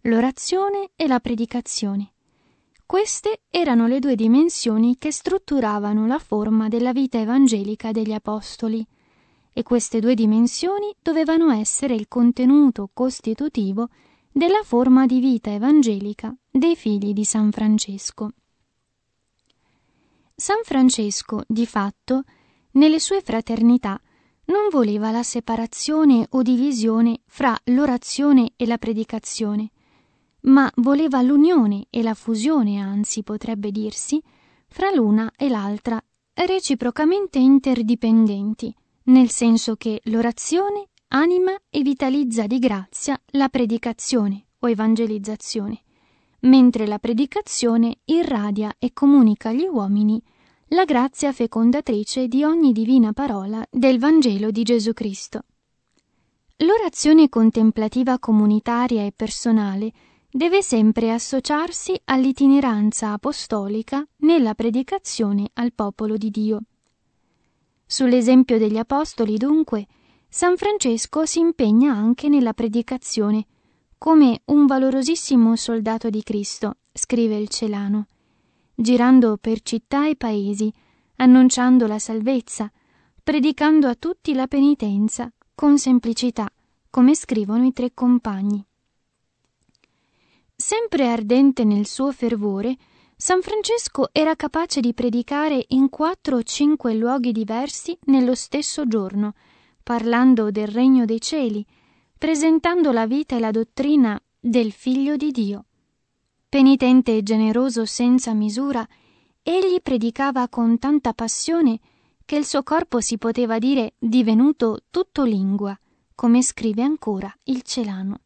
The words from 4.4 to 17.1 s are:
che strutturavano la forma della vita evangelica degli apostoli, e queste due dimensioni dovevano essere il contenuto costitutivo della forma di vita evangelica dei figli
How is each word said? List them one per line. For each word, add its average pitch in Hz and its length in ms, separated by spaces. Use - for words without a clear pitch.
che 302 140
strutturavano 214 960
la 262 120
forma 214 500
della 240 240
vita 254 280
evangelica 220 720
degli 214 200
apostoli, 214 720
e 240 80
queste 226 380
due 240 140
dimensioni 240 880
dovevano 320 500
essere 233 440
il 214 140
contenuto 247 840
costitutivo 233 960
della 349 320
forma 254 400
di 254 160
vita 240 320
evangelica 220 800
dei 330 240
figli 208 380